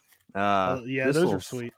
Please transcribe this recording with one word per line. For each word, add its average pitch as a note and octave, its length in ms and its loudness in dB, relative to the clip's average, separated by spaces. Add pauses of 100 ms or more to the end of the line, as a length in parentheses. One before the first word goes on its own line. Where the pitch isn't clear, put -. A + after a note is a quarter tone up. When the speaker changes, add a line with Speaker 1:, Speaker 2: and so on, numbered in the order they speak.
(340)
Speaker 1:
Uh, G2 460 2
Speaker 2:
Oh, A#2 60 -10
yeah, C3 220 -2
Speaker 1:
this C#3+ 80 2
Speaker 2:
those D#3+ 80 4
Speaker 1:
little G2+ 160 2
Speaker 2:
are - 20 -8
sweet. A#2+ 360 -8